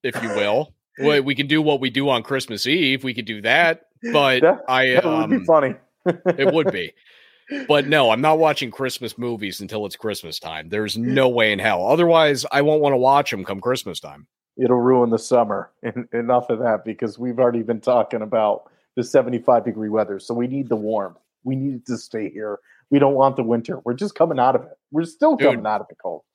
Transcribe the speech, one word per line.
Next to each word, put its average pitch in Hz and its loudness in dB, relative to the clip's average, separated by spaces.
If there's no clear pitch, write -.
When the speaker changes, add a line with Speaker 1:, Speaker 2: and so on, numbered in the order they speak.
Speaker 1:
if 127 -6
you 113 -8
will. 104 -2
Speaker 2:
<laughs> - -20
Speaker 1:
We, 143 4
we 135 -2
can 139 -2
do 156 2
what 147 2
we 127 -2
do 135 -2
on 120 2
Christmas 123 -6
Eve. 135 2
We 127 -4
could 120 -8
do 107 -8
that, 160 2
but 135 4
Speaker 2:
That, 165 4
Speaker 1:
I, 131 2
Speaker 2:
that - 4
would 156 0
be 262 2
Speaker 1:
um, - -6
Speaker 2:
funny. 143 2
<laughs> - -16
Speaker 1:
it 175 0
would 165 0
be. 90 -6
But 143 2
no, 139 4
I'm 113 2
not 156 4
watching 151 0
Christmas 123 -8
movies 110 -8
until 104 -8
it's - -12
Christmas 95 -8
time. 80 -12
There's 104 -4
no 131 2
way 113 2
in 98 -2
hell. 95 0
Otherwise, 160 4
I 143 2
won't 151 4
wanna 143 2
watch 139 4
'em 95 -8
come 98 -8
Christmas 120 -4
time. 73 -18
Speaker 2:
It'll 123 2
ruin 123 4
the 113 0
summer. 110 0
<laughs> - -20
En-, 117 -8
enough 120 -2
of 113 -2
that, 110 -2
because 110 -8
we've 123 -6
already 120 2
been 110 -4
talking 120 0
about 107 -2
the 123 -4
seventy-five 120 2
degree 107 -6
weather. 101 -2
So - -8
we 120 -2
need 135 -6
the 113 0
warmth. 104 -6
We 131 -4
need 135 -6
it 117 -14
to 117 -4
stay 110 -10
here. 104 -10
We 139 4
don't 139 4
want 135 2
the 131 -4
winter. 117 -4
We're 120 -2
just 196 -6
coming 160 0
out 123 4
of 123 0
it. - -20
We're 160 -2
still 294 2
Speaker 1:
Dude, 185 2
Speaker 2:
coming 117 2
out 107 -2
of 104 -14
the - -20
cold. 85 -12